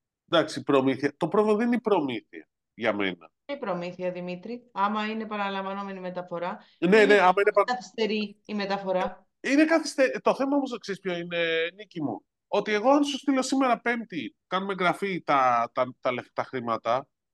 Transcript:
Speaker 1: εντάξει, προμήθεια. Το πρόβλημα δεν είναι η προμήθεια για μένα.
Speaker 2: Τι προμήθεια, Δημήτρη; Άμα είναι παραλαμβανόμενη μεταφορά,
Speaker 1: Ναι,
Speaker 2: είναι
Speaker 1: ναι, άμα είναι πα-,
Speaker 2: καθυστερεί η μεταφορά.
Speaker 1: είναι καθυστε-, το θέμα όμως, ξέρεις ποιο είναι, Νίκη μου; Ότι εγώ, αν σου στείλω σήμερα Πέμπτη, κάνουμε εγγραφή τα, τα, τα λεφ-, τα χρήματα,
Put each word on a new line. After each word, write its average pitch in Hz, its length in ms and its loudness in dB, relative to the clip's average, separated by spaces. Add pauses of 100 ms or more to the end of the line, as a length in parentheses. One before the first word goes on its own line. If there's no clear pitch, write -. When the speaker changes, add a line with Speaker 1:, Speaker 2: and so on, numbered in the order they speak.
(280)
Speaker 1:
εντάξει, 143 340 0
προμήθεια. 135 540 2
Το 170 120 -2
πρόβλημα 208 280 2
δεν 233 100 0
είναι 240 100 2
η 220 40 -4
προμήθεια 131 680 -2 (260)
για 110 180 0
μένα. 92 380 -4 (140)
Speaker 2:
Τι 285 120 -8
προμήθεια, 180 560 -6
Δημήτρη; 180 600 -10
Άμα 208 340 -2
είναι 220 200 -6
παραλαμβανόμενη 196 760 -6
μεταφορά, 180 580 -8 (200)
Speaker 1:
Ναι, 170 80 0 (100)
Speaker 2:
είναι 214 80 8
Speaker 1:
ναι, 202 160 8
άμα 185 200 6
είναι 208 120 2
πα-, 202 120 4
Speaker 2:
καθυστερεί 214 800 -4
η 214 100 -10
μεταφορά. 190 720 -4 (140)
Speaker 1:
είναι 277 240 4
καθυστε-, 302 580 0
το 214 120 2
θέμα 277 220 0
όμως, 240 220 -2
ξέρεις 190 220 -10
ποιο 175 160 -4
είναι, 170 580 -2
Νίκη 196 280 -12
μου; 120 220 -6 (220)
Ότι 208 260 0
εγώ, 214 180 2
αν 294 140 6
σου 285 140 -4
στείλω 262 240 0
σήμερα 262 380 0
Πέμπτη, 208 560 -6 (100)
κάνουμε 190 260 -4
εγγραφή 180 500 -2
τα, 127 520 2
τα, 127 260 -2
τα 127 120 -2
λεφ-, 120 200 -8
τα 123 100 -4
χρήματα, 117 680 -2 (260)